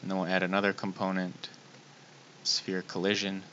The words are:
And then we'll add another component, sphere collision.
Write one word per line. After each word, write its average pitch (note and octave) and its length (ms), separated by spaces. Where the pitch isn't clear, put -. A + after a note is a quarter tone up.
And F#2 100
then F#2+ 60
we'll F#2 100
add F#2 160
another G2 300
component, F#2+ 760
sphere - 360
collision. F#2+ 600